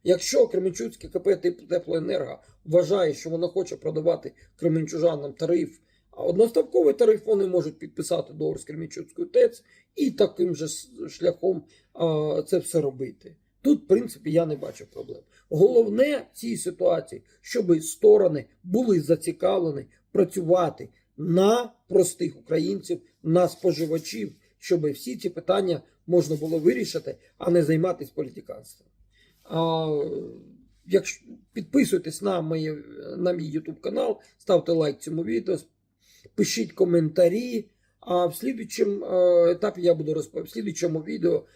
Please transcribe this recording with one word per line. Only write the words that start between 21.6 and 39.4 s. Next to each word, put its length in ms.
простих 500
українців, 640
на 240
споживачів, 880
щоб 340
всі 260
ці 120
питання 520
можна 280
було 240
вирішити, 580
а 140
не 120
займатися 520
політиканством. 760
А, 440
якщо, 400
підписуйтесь 680
на 200
мої, 360
на 160
мій 240
YouTube 220
канал, 400
ставте 340
лайк 280
цьому 240
відео, 340
пишіть 360
коментарі. 960
А 260
в 100
слідуючому, 680
е, 460